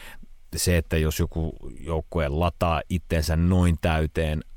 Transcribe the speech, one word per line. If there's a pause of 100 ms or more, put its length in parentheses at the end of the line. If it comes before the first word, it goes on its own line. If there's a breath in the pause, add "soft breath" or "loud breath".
(560 loud breath)
se,
että
jos
joku (240)
joukkue
lataa
itsensä
noin
täyteen (160)